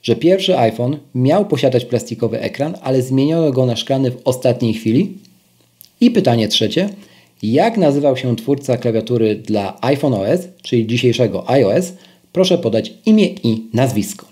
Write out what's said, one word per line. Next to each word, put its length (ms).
że 140
pierwszy 420
iPhone 400
miał 320
posiadać 380
plastikowy 560
ekran, 420
ale 200
zmieniono 500
go 140
na 100
szklany 340
w 140
ostatniej 500
chwili? 440
I 100
pytanie 380
trzecie. 400
Jak 340
nazywał 400
się 200
twórca 400
klawiatury 580
dla 460
iPhone 340
O 140
S, 200
czyli 240
dzisiejszego 580
I 40
O 100
S? 180
Proszę 260
podać 340
imię 200
i 360
nazwisko. 580